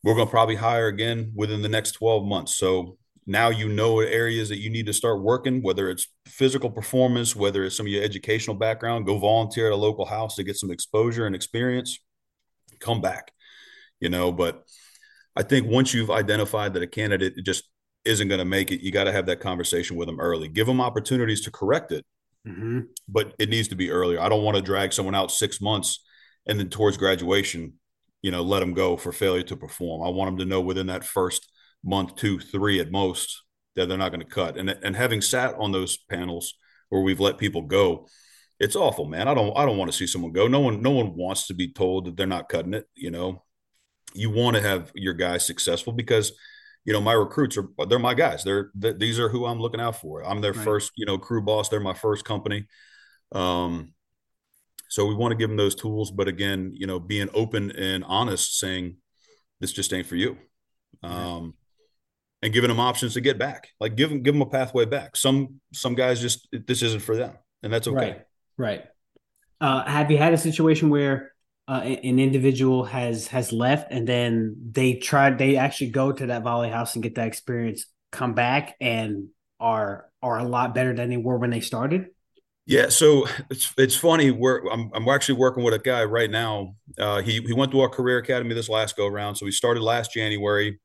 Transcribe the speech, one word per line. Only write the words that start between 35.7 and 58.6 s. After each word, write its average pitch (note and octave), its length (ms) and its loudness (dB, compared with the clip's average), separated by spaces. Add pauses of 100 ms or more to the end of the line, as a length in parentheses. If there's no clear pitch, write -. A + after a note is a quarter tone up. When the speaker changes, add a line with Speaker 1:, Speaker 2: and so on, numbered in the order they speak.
Speaker 1:
those F#2 260 -2 (100)
panels F2 460 -6 (340)
where F#2+ 140 2
we've F#2+ 180 2
let G2 160 2
people G2 240 -2
go, F2 480 2 (500)
it's - 160 2
awful, C#3 300 2
man. E2 240 -2
I C#3+ 60 2
don't, G#2 220 2
I C#3+ 100 4
don't A2+ 100 2
wanna F2+ 160 -2
see F#2 140 -4
someone E2+ 260 -6
go. F#2+ 160 4
No C3+ 120 4
one, A#2 200 2
no B2+ 100 2
one A2+ 240 2
wants F2+ 340 -4
to F#2+ 60 -8
be F2 180 -4
told F#2 340 0
that E2+ 100 -10
they're F#2+ 100 0
not F2+ 220 -4
cutting F2 240 -2
it, G#2+ 220 -6
you F2 160 -10
know. F2+ 340 -6 (720)
You G#2+ 160 -2
wanna A#2 300 4
have F#2+ 340 -2
your F#2+ 180 -4
guys F2 320 -2
successful E2+ 480 -2
because, A2+ 400 0 (540)
you G#2 80 2
know, G#2 80 2
my A2 100 2
recruits A2+ 460 2
are, F#2+ 100 -6 (180)
they're A#2+ 120 4
my B2 160 2
guys. B2 300 0
They're, G2+ 260 -2 (100)
th-, G#2+ 180 -2
these A2+ 200 0
are A#2 100 2
who A#2+ 160 -2
I'm A#2+ 160 -4
looking A2+ 200 -4
out A#2 200 -4
for. D#2 240 -12
I'm G2+ 160 -4
their G#2 140 0
Speaker 2:
Right. A2 100 -8
Speaker 1:
first, G#2 320 0
you G#2+ 80 -6
know, G2 140 -2
crew A2+ 240 -2
boss. G#2+ 260 0
They're G#2+ 120 0
my F#2+ 140 -4
first G#2 300 -2
company. G#2 420 -4 (680)
Um, F2 600 -2 (960)
so G2+ 160 0
we G#2 100 0
wanna A#2 200 0
give A2 160 0
'em G#2+ 80 -2
those G2+ 160 2
tools, G#2+ 360 -6
but G2 180 -2
again, F#2+ 460 -4
you F#2+ 120 -8
know, F#2 120 -4
being G2 360 -4
open A2 380 -2
and F#2+ 320 -4
honest, G2 540 -2
saying, F2+ 380 -6 (640)